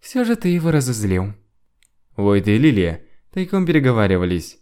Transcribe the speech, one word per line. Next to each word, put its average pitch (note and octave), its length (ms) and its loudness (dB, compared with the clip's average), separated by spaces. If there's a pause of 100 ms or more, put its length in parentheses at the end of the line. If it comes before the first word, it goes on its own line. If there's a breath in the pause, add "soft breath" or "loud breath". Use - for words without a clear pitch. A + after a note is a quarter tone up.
"Всё B3 240 -4
же A3+ 120 0
ты F#3 120 -2
его E3+ 220 0
разозлил". G#2 640 -2 (800)
Войт G2+ 320 2
и G#2 80 4
Лили G2+ 500 2 (260 soft breath)
тайком F#3 340 -2
переговаривались. G2+ 960 0